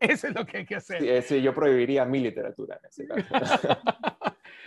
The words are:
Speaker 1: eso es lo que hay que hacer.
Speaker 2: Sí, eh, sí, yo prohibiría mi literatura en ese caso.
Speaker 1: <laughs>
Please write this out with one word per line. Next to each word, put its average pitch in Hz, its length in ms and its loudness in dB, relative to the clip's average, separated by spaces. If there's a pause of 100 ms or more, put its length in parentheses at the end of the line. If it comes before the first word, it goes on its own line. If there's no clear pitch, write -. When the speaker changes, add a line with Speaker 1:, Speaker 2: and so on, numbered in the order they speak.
Speaker 1:
eso 277 280 2
es 220 60 -4
lo 208 100 -4
que - 140 -10
hay - 80 -10
que 202 100 -8
hacer. 185 240 -8
Speaker 2:
Sí, 127 80 0
eh, 123 140 4
sí, 135 200 2
yo 131 120 2
prohibiría 135 500 4
mi 131 160 0
literatura - 640 -6
en - 60 -20
ese - 180 -14
caso. - 240 -4
Speaker 1:
<laughs> - 1080 -2 (280)